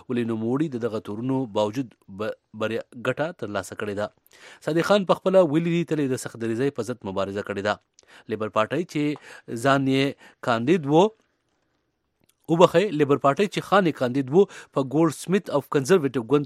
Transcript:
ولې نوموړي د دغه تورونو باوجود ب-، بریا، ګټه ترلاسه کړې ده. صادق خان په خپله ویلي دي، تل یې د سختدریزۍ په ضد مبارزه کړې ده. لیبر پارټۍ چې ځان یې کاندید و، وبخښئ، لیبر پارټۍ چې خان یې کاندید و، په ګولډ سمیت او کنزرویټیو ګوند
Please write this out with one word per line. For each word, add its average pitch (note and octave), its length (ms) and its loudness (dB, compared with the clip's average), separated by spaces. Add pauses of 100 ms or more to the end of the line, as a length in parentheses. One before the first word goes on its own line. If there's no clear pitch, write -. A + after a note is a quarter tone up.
ولې A#2+ 220 -2
نوموړي A#2 420 -2
د A#2 120 -6
دغه A2 140 -4
تورونو B2+ 460 -4
باوجود G#2+ 440 -2 (200)
ب-، G2+ 260 -8 (180)
بریا، A2 300 -4 (240)
ګټه D#3+ 200 -2 (120)
ترلاسه G#2 360 -6
کړې G#2 260 -6
ده. G#2 100 -6 (540)
صادق D#3+ 260 0
خان G3+ 140 4
په F3+ 80 2
خپله F#3+ 280 4
ویلي E3 340 2
دي، E3+ 80 2
تل D#3 160 -2
یې C3 140 -2
د - 20 0
سختدریزۍ A#2 540 -4
په C3 140 -4
ضد A2 260 -8
مبارزه G2 320 -4
کړې G2+ 200 -6
ده. G2+ 180 -2 (500)
لیبر G#2+ 180 -4
پارټۍ A2 360 -2 (100)
چې D3+ 80 -2 (640)
ځان C3+ 220 4
یې C3+ 180 2 (360)
کاندید C3+ 440 0
و، D#3+ 240 4 (1400)
وبخښئ، E3+ 420 6
لیبر C#3+ 260 2
پارټۍ C#3 360 2
چې - 140 -4
خان F#3+ 200 4
یې D3 40 2
کاندید C3 420 -2
و، G3 120 6
په - 360 -6 (120)
ګولډ D#3+ 260 2
سمیت F#3+ 300 -4
او C#3+ 120 0 (140)
کنزرویټیو C#3 480 2
ګوند C#3+ 220 0